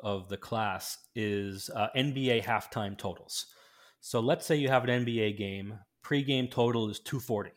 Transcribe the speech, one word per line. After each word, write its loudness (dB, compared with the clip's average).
of -4
the -6
class -4
is, -2
uh, 0
N 2
B 2
A 4
halftime -2
totals. -8
So -2
let's 2
say 4
you 2
have 6
an 0
N 2
B 0
A 2
game, -6
pregame 2
total 4
is -6
two -6
forty. -2